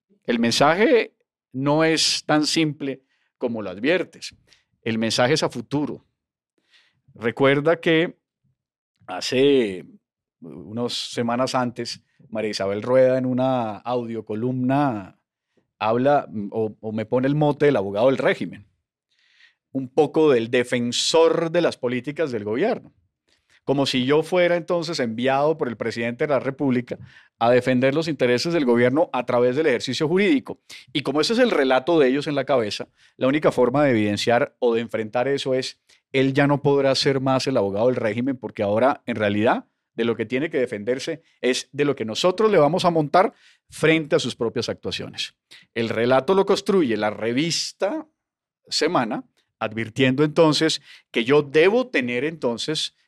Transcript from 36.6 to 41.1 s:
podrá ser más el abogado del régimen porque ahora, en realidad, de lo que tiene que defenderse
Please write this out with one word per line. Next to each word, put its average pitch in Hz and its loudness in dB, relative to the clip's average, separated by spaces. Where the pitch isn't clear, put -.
podrá 139 2
ser 135 0
más 131 0
el 135 0
abogado 101 0
del 127 0
régimen 120 -2
porque 107 -8
ahora, 110 0
en 113 -6
realidad, 107 0
de 117 -2
lo 117 0
que 110 -4
tiene 127 -2
que 160 -4
defenderse 123 -4